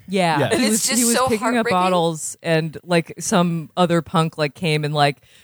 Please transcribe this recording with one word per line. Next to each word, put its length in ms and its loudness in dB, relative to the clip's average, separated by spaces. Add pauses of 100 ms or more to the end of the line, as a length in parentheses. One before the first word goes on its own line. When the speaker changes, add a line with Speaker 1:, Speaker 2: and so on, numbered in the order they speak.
Speaker 1:
Yeah. 320 0
Speaker 2:
Yeah. 100 0
Speaker 3:
And 100 0
Speaker 1:
He 60 0
Speaker 3:
it's 60 2
Speaker 1:
was, 140 -2
Speaker 3:
just 120 -2
Speaker 1:
he 60 2
was 100 2
Speaker 3:
so 140 0
Speaker 1:
picking 180 -2
up 80 0
Speaker 3:
heartbreaking. 240 0
Speaker 1:
bottles, 640 -2
and, 400 -2
like, 380 -2
some 560 0
other 260 2
punk, 360 -2
like, 180 -2
came 280 -2
and, 100 -4
like, 260 2 (240)